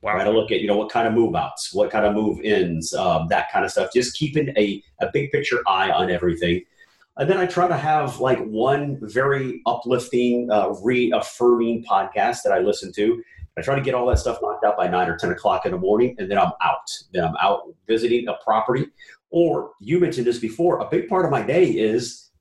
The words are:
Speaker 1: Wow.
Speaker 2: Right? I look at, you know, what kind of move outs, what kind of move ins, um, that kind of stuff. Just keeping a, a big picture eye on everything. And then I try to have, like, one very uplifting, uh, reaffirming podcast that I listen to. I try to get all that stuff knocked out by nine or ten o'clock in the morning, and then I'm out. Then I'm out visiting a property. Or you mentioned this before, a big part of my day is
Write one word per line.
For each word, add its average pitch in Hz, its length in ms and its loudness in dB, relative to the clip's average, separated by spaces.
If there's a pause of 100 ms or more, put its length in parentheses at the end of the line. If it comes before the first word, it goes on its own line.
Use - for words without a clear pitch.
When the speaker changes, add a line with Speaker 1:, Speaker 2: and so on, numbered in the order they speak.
Speaker 1:
Wow. 104 120 -2
Speaker 2:
Right? 101 120 0
I 104 40 2
look 110 220 2
at, 95 80 0
you 104 80 -2
know, 101 80 4
what 104 140 -2
kind 117 180 0
of 110 40 0
move 110 220 2
outs, - 400 -4
what 101 160 2
kind 104 160 2
of 104 80 2
move 104 280 0
ins, 87 520 0
um, 82 340 0
that 92 240 0
kind 95 120 0
of - 80 -6
stuff. 92 200 0
Just 123 240 0
keeping 147 400 -2
a, 104 240 0 (200)
a - 120 -2
big 139 200 -2
picture - 340 -2
eye 95 240 2
on 90 200 2
everything. 87 520 0 (560)
And 143 100 0
then 190 100 2
I 180 80 2
try 180 220 0
to 165 80 0
have, 147 440 0
like, 127 260 2
one 135 560 -2
very 131 640 -2
uplifting, 120 840 0
uh, 104 200 2 (120)
reaffirming 117 1040 2
podcast 101 600 0
that 101 80 2
I 92 80 2
listen 95 320 -2
to. 113 280 0 (380)
I - 40 -8
try 135 120 0
to 135 80 -2
get 127 120 -2
all 123 120 0
that 120 140 2
stuff 120 200 -2
knocked - 240 -4
out - 140 2
by 90 100 0
nine 90 220 0
or 85 80 -6
ten 87 140 -4
o'clock 92 340 0
in 90 60 -2
the 90 40 -4
morning, 107 420 2
and 98 120 -6
then 98 80 0
I'm 92 140 2 (100)
out. - 260 -2 (240)
Then 87 120 0
I'm 78 180 -2
out - 220 2 (220)
visiting 117 420 0
a - 140 -4
property. 113 440 0 (440)
Or 165 500 0
you 127 200 0
mentioned 131 260 0
this 117 120 0
before, 156 400 -2
a 123 100 -6
big - 200 -2
part 185 180 2
of 135 40 0
my 123 120 0
day 151 240 4
is 110 640 -2 (100)